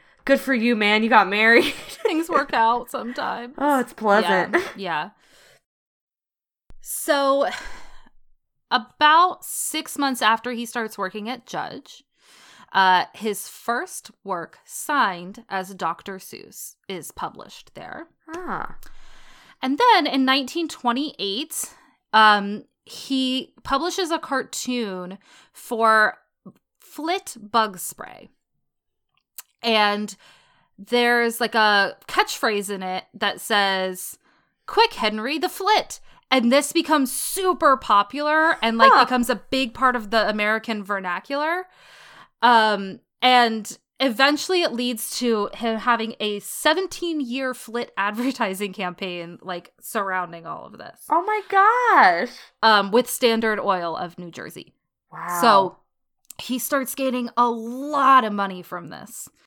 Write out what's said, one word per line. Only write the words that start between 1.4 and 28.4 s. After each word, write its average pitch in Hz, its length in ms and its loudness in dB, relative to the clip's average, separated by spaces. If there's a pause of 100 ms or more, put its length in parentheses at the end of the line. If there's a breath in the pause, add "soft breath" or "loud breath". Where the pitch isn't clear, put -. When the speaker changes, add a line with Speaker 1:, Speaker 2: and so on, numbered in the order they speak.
Speaker 1:
<laughs> - 140 -16 (160)
Speaker 2:
Things 330 260 -2
work 294 240 0
out 233 380 2
sometimes. 240 640 -8
Speaker 1:
Oh, 277 220 2
it's 240 140 -6
pleasant. 202 640 2
Speaker 2:
Yeah. 349 60 2 (140)
Yeah. 175 340 -6 (1800 soft breath)
So, 269 600 0 (1200 loud breath)
about 302 720 4
six - 540 -8
months 269 240 -2
after 226 300 2
he 240 140 -8
starts 220 320 -8
working 202 320 -8
at 247 180 -12
Judge, - 560 -12 (720 soft breath)
uh, 185 400 4
his 208 340 -6
first - 640 -8 (120)
work 180 420 -8
signed 202 840 -4
as 190 240 -6
Doctor 185 440 -6
Seuss - 580 -18 (120)
is 180 240 -10
published - 640 -14
there. - 340 -14 (280)
Speaker 1:
Ah. 240 420 -8 (840 soft breath)
Speaker 2:
And 277 180 -2
then 440 260 6
in 269 200 2
nineteen 277 420 0
twenty-eight, 240 1080 -4 (400 soft breath)
um, 208 520 4 (200)
he 262 680 -6 (100)
publishes 330 480 -2
a 320 80 -2
cartoon 208 960 -6 (360 soft breath)
for 220 640 2 (640)
Flit 339 600 -6
Bug 208 400 -2
Spray. - 500 -14 (1300)